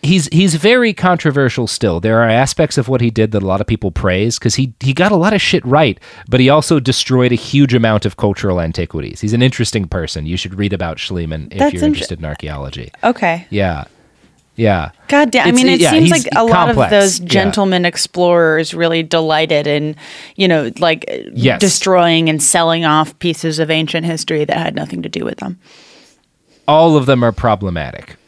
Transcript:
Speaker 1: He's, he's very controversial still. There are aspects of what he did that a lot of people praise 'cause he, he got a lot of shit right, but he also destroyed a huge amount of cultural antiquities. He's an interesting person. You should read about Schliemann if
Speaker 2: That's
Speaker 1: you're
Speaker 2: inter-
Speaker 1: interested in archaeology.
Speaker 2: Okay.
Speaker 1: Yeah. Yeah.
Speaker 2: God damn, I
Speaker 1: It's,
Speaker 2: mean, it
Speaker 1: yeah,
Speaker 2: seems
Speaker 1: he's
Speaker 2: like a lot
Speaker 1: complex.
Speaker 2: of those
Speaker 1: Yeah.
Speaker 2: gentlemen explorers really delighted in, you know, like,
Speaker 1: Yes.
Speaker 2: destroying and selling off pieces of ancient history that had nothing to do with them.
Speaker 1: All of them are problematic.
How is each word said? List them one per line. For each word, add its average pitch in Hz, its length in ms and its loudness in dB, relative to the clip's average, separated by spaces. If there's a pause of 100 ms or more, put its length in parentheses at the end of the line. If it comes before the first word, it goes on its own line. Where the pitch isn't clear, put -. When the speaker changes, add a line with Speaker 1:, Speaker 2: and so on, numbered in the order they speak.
Speaker 1:
He's, 151 260 2
he's 165 260 2
very 220 380 2
controversial 143 720 0
still. 90 320 -2
There 110 240 2
are 113 60 2
aspects 131 500 0
of 127 80 -2
what 127 140 0
he 117 100 0
did 110 220 0
that 101 100 -2
a 95 40 -4
lot 95 140 0
of 104 60 -4
people 107 240 -2
praise 98 480 -2
'cause - 160 -2
he, 131 240 -2
he 131 140 -2
got 185 180 2
a 202 60 2
lot 185 160 2
of 202 80 0
shit - 260 0
right, 135 320 2 (300)
but 127 100 2
he 127 100 4
also 151 300 2
destroyed 127 540 0
a - 20 2
huge 131 400 0
amount 113 320 2
of 101 100 -4
cultural 95 440 -2
antiquities. 82 600 -6
He's 107 120 -2
an 120 100 2
interesting 117 460 -2
person. 80 360 -6
You 82 120 -4
should 92 200 -8
read 101 160 -2
about 85 260 -6
Schliemann 80 520 -8
if - 80 -12
Speaker 2:
That's 294 160 0
Speaker 1:
you're 90 80 -6
Speaker 2:
inter- - 120 0
Speaker 1:
interested - 260 -8
in 160 40 -8
archaeology. 73 680 -10 (100)
Speaker 2:
Okay. 175 480 -2
Speaker 1:
Yeah. 90 340 -2 (680)
Yeah. 98 360 0 (180)
Speaker 2:
God 285 240 2
damn, - 140 2
I - 20 4
Speaker 1:
It's, 247 80 4
Speaker 2:
mean, 254 160 4
it 339 80 2
Speaker 1:
yeah, 311 100 4
Speaker 2:
seems 320 220 6
Speaker 1:
he's 285 120 0
Speaker 2:
like - 120 -6
a 226 80 2
lot 226 220 4
Speaker 1:
complex. 220 260 2
Speaker 2:
of 202 80 4
those 190 200 2
Speaker 1:
Yeah. 175 60 -12
Speaker 2:
gentlemen 190 580 0
explorers 170 920 0
really 165 280 0
delighted 156 640 0
in, 151 300 -2 (400)
you 190 100 0
know, 156 320 2
like, 160 260 0 (280)
Speaker 1:
Yes. 123 260 0
Speaker 2:
destroying 170 680 2
and 156 120 0
selling 165 440 0
off 156 340 0
pieces 160 400 -4
of 160 140 0
ancient 160 340 -2
history 160 380 -4
that - 120 -4
had 165 200 -4
nothing 165 260 -8
to 165 60 -10
do - 160 -8
with - 140 -8
them. 180 200 -10 (1080)
Speaker 1:
All 156 280 6
of 131 100 2
them 127 180 2
are 117 80 2
problematic. 92 840 -4 (120)